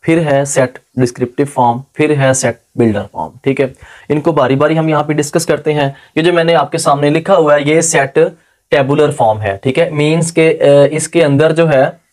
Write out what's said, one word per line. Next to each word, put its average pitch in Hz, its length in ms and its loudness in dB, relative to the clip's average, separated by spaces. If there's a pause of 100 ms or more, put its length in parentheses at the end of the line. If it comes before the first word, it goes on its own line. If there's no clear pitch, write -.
फिर 165 160 0
है 143 260 0
set 135 340 -2 (200)
descriptive 127 480 -2
form, 127 380 -2 (120)
फिर 151 160 0
है 135 220 2
set 123 260 -4 (180)
builder 110 240 0
form। 80 300 -12 (120)
ठीक 135 160 -2
है, 131 140 -2 (360)
इनको 151 220 0
बारी 135 240 2
बारी 151 180 2
हम 160 160 0
यहाँ 147 140 0
पे 151 100 -4
discuss 147 300 -2
करते 151 280 -2
हैं। 143 240 -2 (200)
ये 156 60 0
जो 175 100 2
मैंने 170 220 2
आपके 160 240 -2
सामने 147 320 0
लिखा 165 240 0
हुआ 151 200 4
है 143 140 0
ये 160 140 2
set 147 360 -2 (520)
tabular 143 420 2
form 113 260 -2
है। 101 260 -4
ठीक 131 140 -2
है, 165 120 0
Means 156 400 0
के, 160 220 2
अ, 143 400 2
इसके 156 300 -2
अंदर 151 300 2
जो 165 140 2
है 139 340 0 (120)